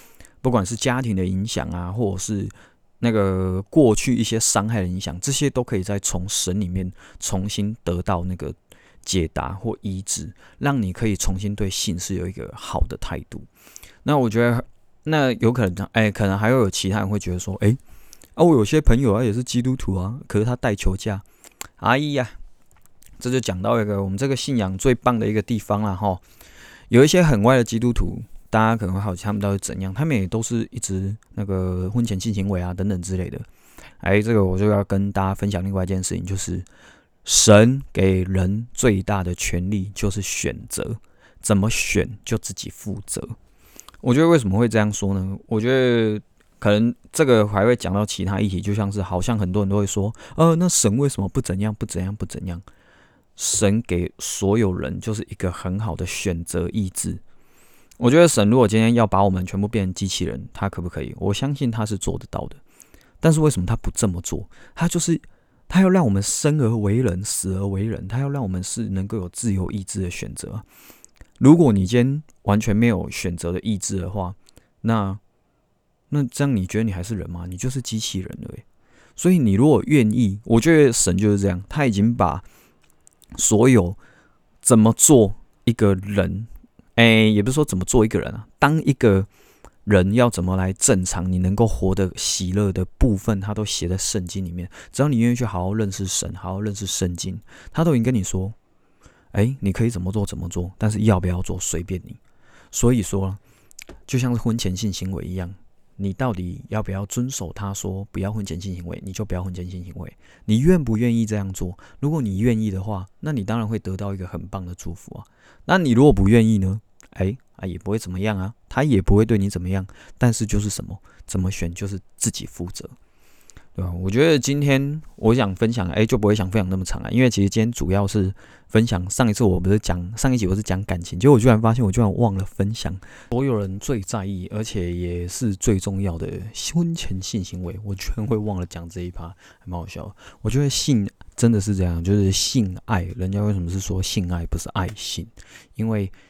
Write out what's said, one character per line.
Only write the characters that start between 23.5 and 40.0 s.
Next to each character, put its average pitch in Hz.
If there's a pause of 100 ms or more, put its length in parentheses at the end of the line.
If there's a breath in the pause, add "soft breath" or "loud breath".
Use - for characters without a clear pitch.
到 113
一 104
个 101
我 98
们 95
这 127
个 135
信 131
仰 95
最 127
棒 123
的 110
一 107
个 107
地 113
方 104
啦 98
齁。 98 (720 loud breath)
有 123
一 151
些 180
很 131
歪 127
的 120
基 113
督 120
徒， 92 (320)
大 110
家 113
可 107
能 92
会 98
好 98
奇 -
他 104
们 101
到 101
底 98
怎 -
样， 95
他 123
们 156
也 95
都 113
是 113
一 -
直 95 (180)
那 104
个 92
婚 117
前 98
性 113
行 98
为 92
啊 90
等 95
等 92
之 92
类 90
的。 - (600 loud breath)
哎， 101
这 110
个 104
我 92
就 104
要 101
跟 98
大 98
家 95
分 101
享 92
另 98
外 95
一 90
件 92
事 90
情， 87
就 95
是 92 (600 soft breath)
神 117 (100)
给 95
人 95
最 101
大 98
的 87
权 90
利 101
就 101